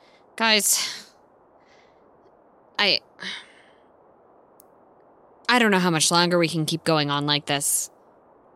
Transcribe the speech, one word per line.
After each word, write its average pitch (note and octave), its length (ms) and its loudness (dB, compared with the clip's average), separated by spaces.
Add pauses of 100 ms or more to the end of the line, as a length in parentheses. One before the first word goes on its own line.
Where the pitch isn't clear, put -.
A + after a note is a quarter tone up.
(360)
Guys, G#3+ 540 0 (1900)
I, G3 220 0 (2500)
I A#3+ 120 4
don't A3 120 4
know F#3 80 4
how F3+ 120 0
much D#3 200 0
longer F3 260 2
we E3 100 2
can D#3 180 -2
keep D#3+ 180 -6
going D3+ 260 0
on C#3+ 160 -2
like D3 200 -2
this. - 440 -4 (680)